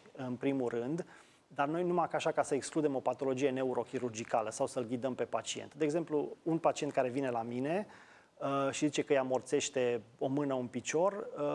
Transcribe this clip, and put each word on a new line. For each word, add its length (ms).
în 240
primul 340
rând, 360
dar 200
noi 160
numai 240
ca 80
așa, 160
ca 120
să 120
excludem 400
o 40
patologie 500
neurochirurgicală 1000
sau 180
să-l 160
ghidăm 320
pe 80
pacient. 520
De 80
exemplu, 600
un 140
pacient 340
care 180
vine 200
la 120
mine, 460
uh, 340
și 140
zice 160
că 100
îi 80
amorțește 840
o 100
mână, 260
un 140
picior, 600